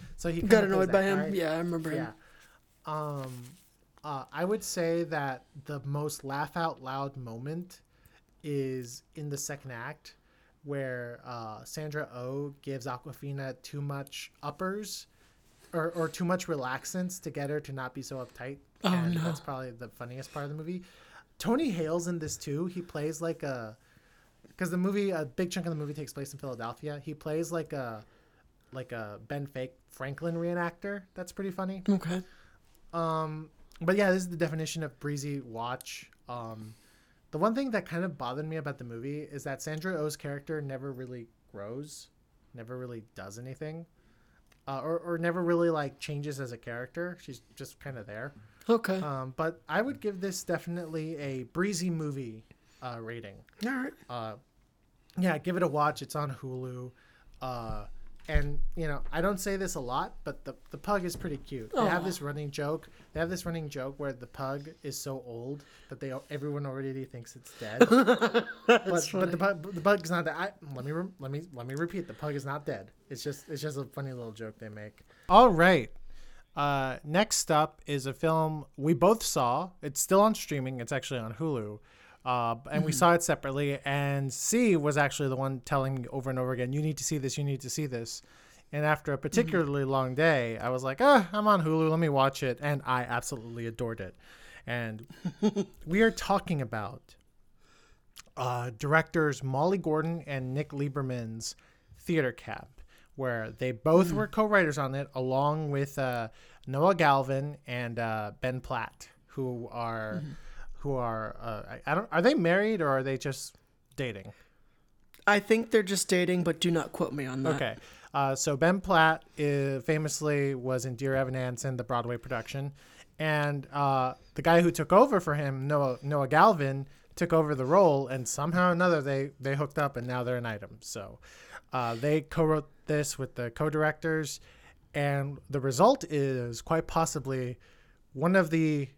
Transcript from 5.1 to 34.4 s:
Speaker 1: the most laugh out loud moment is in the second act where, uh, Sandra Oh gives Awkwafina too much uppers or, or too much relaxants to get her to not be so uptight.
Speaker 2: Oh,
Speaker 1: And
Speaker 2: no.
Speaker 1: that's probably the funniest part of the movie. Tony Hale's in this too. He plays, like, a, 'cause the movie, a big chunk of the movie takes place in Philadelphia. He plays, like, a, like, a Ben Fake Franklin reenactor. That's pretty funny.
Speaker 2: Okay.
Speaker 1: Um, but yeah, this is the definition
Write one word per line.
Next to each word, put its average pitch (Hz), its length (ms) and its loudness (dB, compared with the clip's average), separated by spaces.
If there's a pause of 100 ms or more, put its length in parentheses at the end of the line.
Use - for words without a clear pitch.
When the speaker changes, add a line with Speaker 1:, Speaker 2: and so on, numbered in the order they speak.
Speaker 1:
the 143 200 -8
most 143 380 -4
laugh 143 340 -4
out 165 240 -2
loud 135 340 -6
moment 135 640 -10 (640)
is 131 600 -4 (120)
in 147 140 -8
the 143 80 -6
second 139 340 -8
act 123 440 -12 (480)
where, 127 640 -6
uh, 113 380 -10
Sandra 151 500 -6
Oh 135 480 -6
gives 135 240 -8
Awkwafina 139 760 -8
too 143 200 -10
much 139 500 -8 (120)
uppers 185 640 -6 (640)
or, 165 180 0
or 165 160 0
too 175 180 -2
much 180 220 0
relaxants 165 760 -4
to 160 100 -8
get 143 180 -4
her 151 100 -2
to 143 140 -10
not 131 200 -8
be 143 80 -8
so 135 160 -10
uptight. 127 400 -12 (260)
Speaker 2:
Oh, 190 100 2
Speaker 1:
And 170 220 0
Speaker 2:
no. 160 60 -2
Speaker 1:
that's 160 180 -4
probably 131 320 -10
the 117 180 -14
funniest 123 420 -12
part 143 140 -8
of 139 60 -8
the 151 60 -10
movie. 175 260 -8 (560)
Tony 254 320 2
Hale's 170 360 -2
in 175 120 -2
this - 180 -8
too. 151 300 -4
He 180 140 -8
plays, 156 400 -6
like, 165 220 -4
a, 117 320 -8 (840)
'cause 180 120 -4
the 175 80 -2
movie, 196 320 0
a 160 160 -2
big 175 260 -4
chunk 180 140 -4
of 170 60 -4
the 160 40 -4
movie 147 180 -6
takes 151 200 -10
place 139 200 -10
in 139 60 -14
Philadelphia. 131 640 -8
He 156 100 -8
plays, 156 380 -4
like, 165 220 -4
a, 117 320 -8 (680)
like, 127 200 -10
a 107 360 -8
Ben 143 200 -6
Fake 127 260 -8 (160)
Franklin 139 460 -6
reenactor. 175 680 -4 (100)
That's 180 180 -12
pretty 196 200 -6
funny. 190 380 -6
Speaker 2:
Okay. 180 320 2 (720)
Speaker 1:
Um, 160 560 -2 (320)
but 185 160 4
yeah, 202 140 6
this 185 120 4
is 175 60 -6
the 170 80 -8
definition 160 460 -2